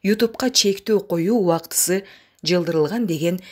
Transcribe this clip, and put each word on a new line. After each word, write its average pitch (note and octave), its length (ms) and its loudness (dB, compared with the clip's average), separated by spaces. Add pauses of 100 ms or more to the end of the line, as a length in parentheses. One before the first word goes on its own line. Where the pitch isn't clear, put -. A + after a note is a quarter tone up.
Ютубка A3+ 460 0
чектөө G3+ 580 0
коюу F#3 320 0
убактысы F3 640 0 (400)
жылдырылган E3+ 640 0
деген E3+ 320 -2 (120)